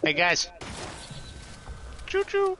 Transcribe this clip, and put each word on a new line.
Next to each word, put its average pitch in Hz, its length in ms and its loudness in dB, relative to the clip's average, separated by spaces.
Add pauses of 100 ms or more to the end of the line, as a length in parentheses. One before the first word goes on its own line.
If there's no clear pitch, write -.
Hey, 151 120 4
guys. 170 340 4 (1600)
Choo-choo! 392 540 4